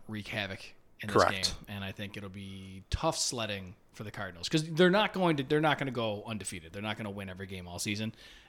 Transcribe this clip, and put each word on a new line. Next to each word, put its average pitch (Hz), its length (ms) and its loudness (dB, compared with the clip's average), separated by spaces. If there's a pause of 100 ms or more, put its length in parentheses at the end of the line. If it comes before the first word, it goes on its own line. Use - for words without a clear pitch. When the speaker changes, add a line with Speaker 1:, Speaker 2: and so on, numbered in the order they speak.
Speaker 1:
wreak 107 200 -6
havoc 101 320 -4 (420)
in 104 60 -6
this 104 100 -2
Speaker 2:
Correct. 95 380 6 (120)
Speaker 1:
game, 101 80 -8
and 98 80 -6
I 95 80 -6
think 98 260 -8
it'll 101 120 -10
be 95 600 -12
tough - 280 0
sledding 101 580 -4 (180)
for 117 100 -12
the 104 80 -8
Cardinals 92 380 -6
'cause 156 140 4
they're 170 260 6
not 196 240 4
going 175 240 4
to, 139 60 0
they're 151 180 4
not 147 160 6
gonna 139 140 -2
go 110 340 -2
undefeated. 92 480 -8
They're 101 80 -8
not 107 160 -4
gonna 107 140 -6
win 98 180 -8
every 92 160 -8
game 92 220 -10
all 87 120 -8
season, 110 360 -2 (340)